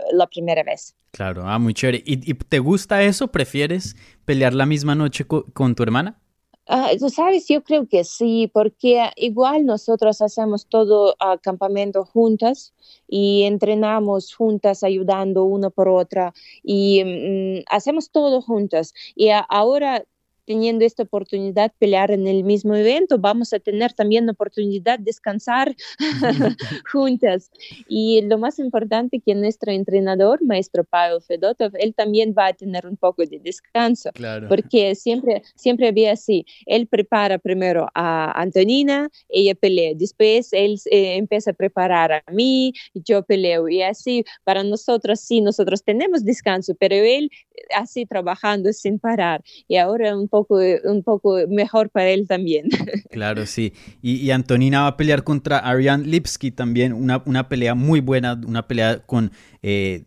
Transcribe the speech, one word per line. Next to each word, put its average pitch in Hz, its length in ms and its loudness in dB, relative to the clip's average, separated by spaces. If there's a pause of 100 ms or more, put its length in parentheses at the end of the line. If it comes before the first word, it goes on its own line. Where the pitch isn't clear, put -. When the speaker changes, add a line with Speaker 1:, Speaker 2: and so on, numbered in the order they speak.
(140)
Speaker 1:
la 175 140 4
primera 170 340 -4
vez. - 320 -10 (180)
Speaker 2:
Claro, 92 320 -8
ah, 101 140 -4
muy 117 160 0
chévere. 123 320 -2
¿Y, 127 240 -4
y 131 60 -2
te - 240 -2
gusta 196 420 0
eso? 202 280 0
¿Prefieres 156 640 -4 (300)
pelear 131 280 2
la 135 140 2
misma 147 260 0
noche 147 320 -2
co-, 156 280 -2
con 127 200 2
tu - 80 -2
hermana? 127 380 -2 (480)
Speaker 1:
Ah, 262 320 0
tú 269 100 0
sabes, 349 380 0
yo 294 160 2
creo 294 240 0
que 175 160 4
sí, 226 500 0
porque 226 600 2
igual 254 500 2
nosotros 214 560 0
hacemos 214 460 -2
todo, 208 520 4
ah, 190 220 0
campamento 196 640 -4
juntas 226 720 0 (320)
y 202 340 2
entrenamos 208 920 0
juntas, 214 480 0
ayudando 190 600 0
una 196 260 0
por 190 180 2
otra, 180 420 0 (300)
y, 196 420 2
mm, 190 680 -4
hacemos 285 400 -2
todo 285 320 2
juntas. 202 500 -2 (220)
Y 214 140 4
a-, 208 100 4
ahora, 247 640 0 (400)
teniendo 220 380 0
esta 226 200 0
oportunidad 196 640 -2
de - 80 -20
pelear 202 320 2
en 196 160 0
el 190 180 0
mismo 208 300 2
evento, 247 460 2
vamos 214 340 0
a 208 60 0
tener 214 340 -2
también 220 320 2
la 226 60 0
oportunidad 202 680 -2
de 208 80 -10
descansar 240 720 -4 (240)
<laughs> 262 580 0 (220)
Speaker 2:
<laughs> - 120 -18
Speaker 1:
juntas. 247 600 0 (360)
Y 220 360 2
lo 214 160 0
más 254 180 -4
importante 233 640 -2
que 202 120 0
nuestro 208 360 -2
entrenador, 196 720 2
maestro 190 400 0
Pavel 170 380 0
Fedotov, 202 560 -2
él 220 160 -2
también 214 420 0
va 196 120 4
a 190 60 0
tener 185 340 -8
un 185 100 -12
poco 180 300 0
de 151 100 -14
descanso, 233 760 -4
Speaker 2:
Claro. 110 380 -10
Speaker 1:
porque 202 460 2
siempre, 233 480 -2 (120)
siempre 240 320 0
había 214 260 2
así, 214 340 -2 (180)
él 233 220 0
prepara 202 500 0
primero 180 560 0
a 165 380 -2
Antonina, 233 760 0 (220)
ella 196 240 2
pelea, 180 420 0
después 214 560 0
él, 202 380 0
eh, 190 280 2
empieza 208 340 -2
a - 20 -2
preparar 180 580 0
a 156 200 -4
mí, 262 420 0 (220)
yo 202 260 0
peleo, 175 480 0
y 185 140 0
así 233 420 -2 (180)
para 190 200 0
nosotros, 214 560 -2
sí, 233 220 0
nosotros 202 420 0
tenemos 269 420 0
descanso, 190 540 -2
pero 196 160 2
él, 254 340 2 (240)
eh, - 80 -20 (140)
así 240 320 -6
trabajando 196 640 -2
sin 214 240 -4
parar, 185 460 -2 (240)
y - 80 0
ahora 208 420 0
un 202 100 -4
poco, 208 120 2 (460)
un 202 180 0
poco 202 340 2 (120)
mejor 208 400 0
para 185 200 0
él 196 160 0
también. 175 440 -2
<laughs> 156 400 -4
Speaker 2:
Claro, 107 360 -4
sí. 110 280 -6 (280)
Y, 123 160 -2
y 135 140 -2
Antonina 131 520 2
va 143 40 2
a 135 100 -4
pelear 151 260 2
contra 147 340 0
Ariane 135 480 2
Lipski 156 460 -2
también, 120 420 0
una, 127 320 -2
una 131 240 -2
pelea 120 240 -2
muy 147 280 2
buena, 127 440 -2
una 113 220 -6
pelea 113 380 0
con, 113 260 -2 (320)
eh, 98 440 -4